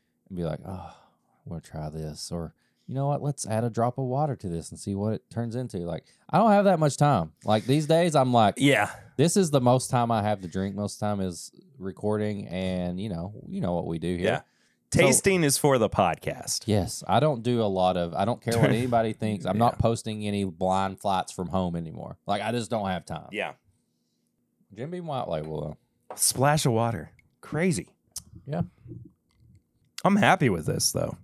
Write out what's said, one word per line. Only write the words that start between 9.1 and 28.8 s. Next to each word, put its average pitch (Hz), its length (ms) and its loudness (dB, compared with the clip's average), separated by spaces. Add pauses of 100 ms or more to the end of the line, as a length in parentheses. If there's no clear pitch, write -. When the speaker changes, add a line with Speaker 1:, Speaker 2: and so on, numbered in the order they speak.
Speaker 1:
this 170 200 4
is 175 140 4
the 139 100 4
most 127 300 4
time 120 200 2
I 110 120 2
have 104 180 0
to 92 60 -10
drink. 95 280 -4
Most 101 240 -6
time 104 220 -2
is 90 300 -6 (260)
recording, 104 680 -4
and, 90 520 -4
you 107 100 -6
know, 95 260 -8 (120)
you 190 140 -8
know 90 140 -2
what 85 100 -2
we 82 140 -4
do 87 180 -2
here. 87 80 -2
Speaker 2:
Yeah. 85 160 0 (500)
Speaker 1:
So - 100 4
Speaker 2:
Tasting 175 420 4
is 139 160 2
for 139 180 4
the 107 120 4
podcast. - 760 -2
Speaker 1:
Yes, 104 420 0
I 101 120 4
don't 135 240 0
do 120 180 0
a 104 80 2
lot 92 280 2
of, 85 180 -4
I 98 100 0
don't - 160 -2
care 117 160 -2
what 139 120 6
Speaker 2:
<laughs> - 20 2
Speaker 1:
anybody 117 420 0
thinks. 107 320 -4
I'm 98 140 0
not 117 140 4
Speaker 2:
Yeah. - 80 -6
Speaker 1:
posting 110 440 -2
any 101 180 0
blind 92 560 -2
flights 95 320 -2
from 90 180 -8
home 92 260 -2
anymore. 82 500 -10
Like, 101 160 -2
I 107 100 -4
just 117 200 -6
don't 107 160 -2
have 90 180 -4
time. 78 260 -10
Speaker 2:
Yeah. 87 220 -6 (1200)
Speaker 1:
Jim 123 160 -12
Beam 180 160 -10
White 135 240 -4
Label, 78 320 -4
though. 76 160 -8 (380)
Speaker 2:
Splash 143 500 2
of 131 60 4
water. 113 400 -2 (300)
Crazy. 147 480 -2 (580)
Speaker 1:
Yeah. 165 160 -4 (1400)